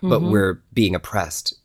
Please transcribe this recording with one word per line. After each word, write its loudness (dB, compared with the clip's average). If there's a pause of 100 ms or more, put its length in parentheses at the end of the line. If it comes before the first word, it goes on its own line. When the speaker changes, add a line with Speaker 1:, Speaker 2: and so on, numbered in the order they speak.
Speaker 1:
but 2
Speaker 2:
Mm-hmm. 0
Speaker 1:
we're 2 (140)
being 2
oppressed -6 (100)